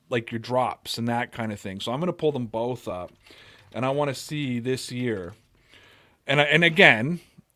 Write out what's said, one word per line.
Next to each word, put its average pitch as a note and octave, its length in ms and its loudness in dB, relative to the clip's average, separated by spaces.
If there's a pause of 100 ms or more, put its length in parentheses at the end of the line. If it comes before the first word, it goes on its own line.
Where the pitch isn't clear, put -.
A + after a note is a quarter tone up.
like, A#2+ 200 -2
your A#2 100 -4
drops A#2 580 -2
and A#2 100 -2
that A#2+ 240 -2
kind A2 220 -6
of G2+ 80 -10
thing. G2 180 -10
So A#2 140 -6
I'm C#3+ 80 -4
gonna F3+ 100 -2
pull D#3 220 0
them B2 140 -4
both A#2 420 -6
up, F2+ 240 -10 (580)
and A#2+ 140 -4
I C3+ 60 0
wanna C#3+ 220 0
see C3+ 460 -4
this B2+ 320 -4
year. A2 440 -4 (920)
And C#3+ 140 4
I, - 20 6
and D3+ 220 4
again, D#3+ 560 6 (340)